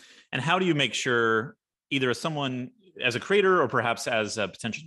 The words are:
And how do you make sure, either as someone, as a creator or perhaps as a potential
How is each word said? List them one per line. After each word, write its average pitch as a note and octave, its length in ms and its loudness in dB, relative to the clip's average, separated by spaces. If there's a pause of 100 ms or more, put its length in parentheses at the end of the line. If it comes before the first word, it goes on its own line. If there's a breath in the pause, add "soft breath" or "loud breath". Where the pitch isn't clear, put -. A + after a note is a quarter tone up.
(320 loud breath)
And C3 100 -4
how E3 160 2
do F#3+ 80 0
you E3 80 2
make C3+ 200 0
sure, A#2 640 0 (340)
either C3 200 0
as A2+ 100 -2
someone, C3 520 -6 (280)
as B2 140 0
a A#2 60 -4
creator F#3+ 420 4
or A#2+ 60 2
perhaps A#2 400 0
as A2 300 0
a G2 100 0
potential G#2 380 -8